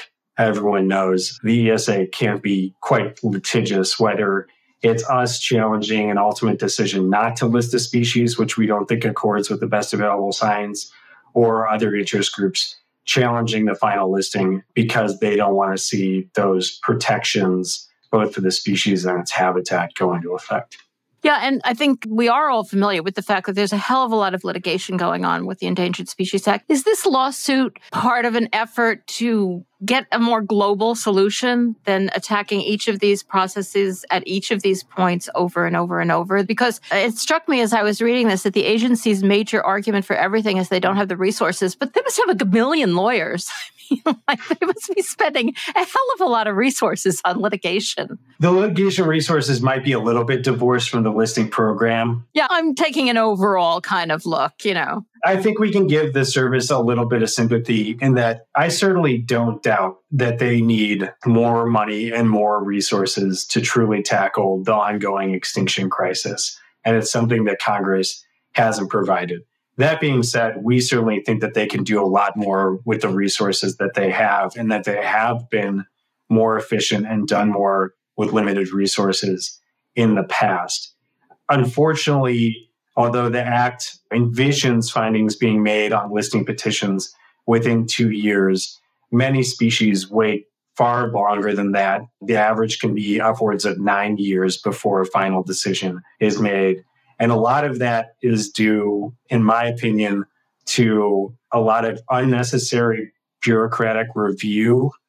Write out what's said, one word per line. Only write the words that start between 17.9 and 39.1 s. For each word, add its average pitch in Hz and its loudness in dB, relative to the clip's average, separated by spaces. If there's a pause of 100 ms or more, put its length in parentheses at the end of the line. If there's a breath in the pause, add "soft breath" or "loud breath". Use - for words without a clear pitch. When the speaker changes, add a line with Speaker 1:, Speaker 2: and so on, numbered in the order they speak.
Speaker 1:
both 107 2
for 98 -4
the 92 0
species 95 0
and 90 0
its 90 -8
habitat, 90 -2
go 90 0
into 87 -6
effect. - -8 (440)
Speaker 2:
Yeah, 294 2
and 269 -2
I 247 -2
think 277 0
we 226 0
are 277 2
all 226 0
familiar 196 0
with 185 -6
the 202 -6
fact 190 -2
that 196 -4
there's 202 0
a 208 -2
hell 254 0
of 233 -2
a 226 0
lot 196 0
of 180 -6
litigation 185 -4
going 175 -2
on 170 -2
with 190 -8
the 180 -6
Endangered 180 -4
Species 190 -4
Act. 208 -2
Is 277 0
this - 0
lawsuit 262 0 (120)
part 233 0
of 233 0
an 226 0
effort 226 -2
to 202 -2 (220)
get 247 0
a - 0
more 233 2
global 208 0
solution 226 0 (100)
than 190 0
attacking 208 -2
each 208 -4
of 202 -2
these 202 2
processes 190 -2
at 185 0
each 190 -4
of 208 -2
these 190 0
points 180 -2
over 175 0
and 175 0
over 175 -2
and 170 0
over. 185 2
Because 226 0 (120)
it 220 0
struck 320 -2
me 262 2
as 220 2
I 220 2
was 208 0
reading 233 2
this 190 0
that 190 0
the - 2
agency's 226 2